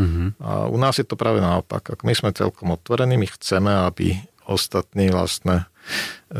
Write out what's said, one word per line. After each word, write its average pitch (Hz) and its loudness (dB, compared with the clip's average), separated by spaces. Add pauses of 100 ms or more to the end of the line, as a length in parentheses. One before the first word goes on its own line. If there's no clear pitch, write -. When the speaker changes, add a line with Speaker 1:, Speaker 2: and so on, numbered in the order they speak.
Speaker 1:
Mhm. 87 0
Speaker 2:
A 104 -4
u 117 -2
nás 135 2
je 135 0
to - -6
práve 107 2
naopak. - -2
Ako - -4
my 117 2
sme 104 0
celkom 95 -2
otvorení, 123 0
my 95 0
chceme, 98 2
aby 90 0 (320)
ostatní 95 0
vlastne 90 0 (720)